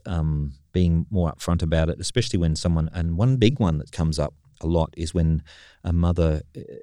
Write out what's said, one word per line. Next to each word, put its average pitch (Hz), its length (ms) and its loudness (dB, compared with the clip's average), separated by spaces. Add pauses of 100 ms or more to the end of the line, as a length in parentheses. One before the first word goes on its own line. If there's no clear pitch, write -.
um, 78 480 -2 (180)
being 85 380 2
more 90 220 0
upfront - 300 -2
about 80 280 2
it, - 100 -8
especially 110 380 -2
when 82 180 2
someone, 80 360 0
and 85 260 -2
one 131 180 2
big 120 240 2
one 82 180 2
that - 140 -10
comes 80 260 0
up 73 160 -4 (280)
a 82 40 -6
lot 82 300 0
is 82 160 -6
when 80 300 2 (420)
a 92 80 -2
mother, 85 500 2 (120)
eh, - 80 -12 (200)